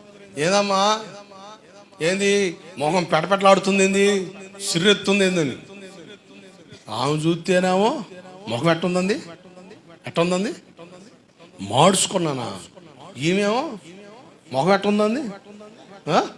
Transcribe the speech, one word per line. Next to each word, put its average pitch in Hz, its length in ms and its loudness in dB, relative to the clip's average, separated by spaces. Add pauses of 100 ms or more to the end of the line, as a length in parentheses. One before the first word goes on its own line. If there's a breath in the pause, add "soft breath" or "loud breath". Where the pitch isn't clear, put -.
(380)
ఏందమ్మా, 202 640 2 (1000)
ఏంది 196 560 0 (200)
మొహం 165 260 0
పెటపెటలాడుతుంది, 190 800 4
ఏంది 196 480 2 (400)
సిర్రెత్తుంది 196 540 2
ఏందని. 165 280 0 (1400)
ఆమె 127 240 -2
చూస్తేనేమో 185 920 2 (440)
ముఖం 120 240 0
ఎట్టుందండి, 180 480 0 (880)
ఎట్టుందండి, 180 460 -2 (1080)
మార్చుకున్నానా? 135 960 2 (600)
ఈమెమో 202 600 0 (760)
ముఖం 156 200 2
ఎట్టుందండి, 208 480 0 (880)
ఆ? 233 120 4 (140)